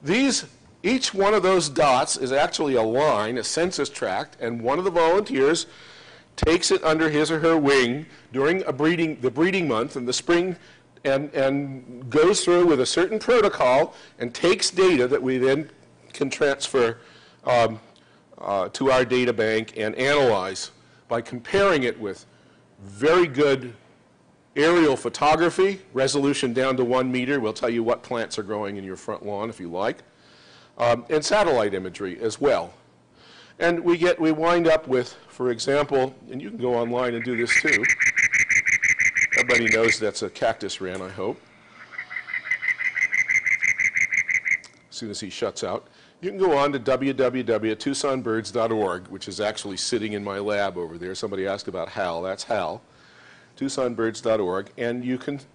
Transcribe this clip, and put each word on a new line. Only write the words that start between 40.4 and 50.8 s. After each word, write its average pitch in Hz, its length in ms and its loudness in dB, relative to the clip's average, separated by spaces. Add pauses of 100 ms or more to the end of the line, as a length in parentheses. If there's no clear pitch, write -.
wren, 95 200 -8
I 92 80 -10
hope. 98 300 -6 (3500)
As - 80 -18
soon 110 140 -10
as 98 80 -10
he 98 100 -10
shuts - 340 -6
out. 101 240 -6 (340)
You 180 80 -6
can 202 80 -10
go 185 180 4
on 143 180 2
to 139 60 -2
w 131 340 0
w 127 300 0
w 110 300 0
dot 107 60 -6
tucson 135 420 -4
birds 110 300 -4
dot 113 200 0
org, 92 360 -2
which 95 200 -14
is 95 120 -12
actually 104 380 -6
sitting 107 360 -4
in 101 100 -6
my 98 140 -6
lab 101 400 -2
over 85 200 -8